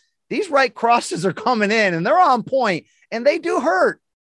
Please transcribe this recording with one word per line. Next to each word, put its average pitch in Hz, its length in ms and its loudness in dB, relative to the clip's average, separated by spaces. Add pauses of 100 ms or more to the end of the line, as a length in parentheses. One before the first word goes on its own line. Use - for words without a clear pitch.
(280)
These 330 220 -6
right 262 240 0
crosses 233 500 0
are 185 80 0
coming 214 380 0
in 208 240 2
and 165 120 -2
they're 320 140 4
on 262 220 4
point 220 440 -2 (240)
and 233 160 -4
they 320 120 2
do 320 220 -2
hurt. 294 400 0 (260)